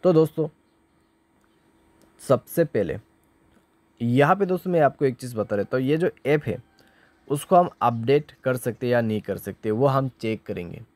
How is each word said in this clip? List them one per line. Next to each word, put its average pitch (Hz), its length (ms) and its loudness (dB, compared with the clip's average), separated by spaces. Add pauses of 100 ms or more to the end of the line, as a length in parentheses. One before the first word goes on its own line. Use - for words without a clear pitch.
तो 180 80 4
दोस्तों 156 360 2 (1700)
सबसे - 420 0
पहले 101 340 -4 (1000)
यहाँ 135 360 4
पे 196 100 -2
दोस्तों 180 240 -4
मैं 170 100 2
आपको 147 240 2
एक 127 120 0
चीज़ 123 200 -12
बता 104 200 -4
देता 101 200 -4
हूँ, 131 80 -2
ये 143 120 0
जो 170 140 -2 (160)
ऐप 147 200 2
है 110 140 -6 (680)
उसको 147 280 0
हम 180 120 6 (140)
अपडेट 120 500 0 (120)
कर 127 120 -2
सकते 123 300 -6
हैं 120 60 0
या 120 80 4
नहीं 110 200 -2
कर 95 180 -6
सकते 101 320 -8
वो 113 160 2
हम 135 220 0 (120)
चेक 110 220 -4
करेंगे 87 380 -10 (140)